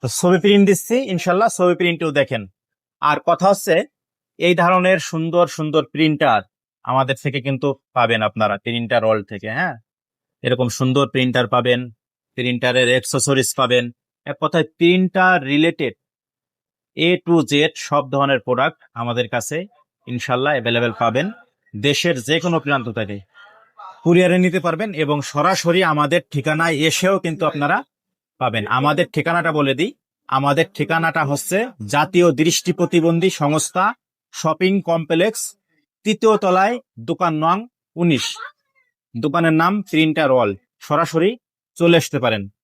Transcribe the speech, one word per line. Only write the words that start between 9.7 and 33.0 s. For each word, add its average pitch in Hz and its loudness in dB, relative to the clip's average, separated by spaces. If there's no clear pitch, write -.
এরকম 123 0
সুন্দর 131 0
প্রিন্টার 127 0
পাবেন, 123 0
প্রিন্টারের 123 0
অ্যাক্সেসরিজ 131 0
পাবেন, 123 0
এক 143 -8
কথায় 160 0
প্রিন্টার 180 2
রিলেটেড 147 0
A 170 2
to 170 4
Z 143 2
সব 139 -4
ধরনের 139 2
প্রোডাক্ট 127 -2
আমাদের 120 -4
কাছে 147 -6
ইনশাল্লাহ 127 -2
অ্যাভেলেবল 117 0
পাবেন। 123 0
দেশের 143 0
যে 151 -2
কোনো 165 0
প্রান্ত 139 -2
থেকে 104 -8
কুরিয়ারে 180 4
নিতে 180 2
পারবেন 170 -4
এবং 147 -2
সরাসরি 170 0
আমাদের 151 0
ঠিকানায় 156 -2
এসেও 160 0
কিন্তু 160 -4
আপনারা 147 -2
পাবেন। 113 -2
আমাদের 143 0
ঠিকানাটা 170 -2
বলে 147 0
দিই, 165 -4
আমাদের 143 0
ঠিকানাটা 165 -2
হচ্ছে 180 -2
জাতীয় 175 2
দৃষ্টি 165 0
প্রতিবন্ধী 170 2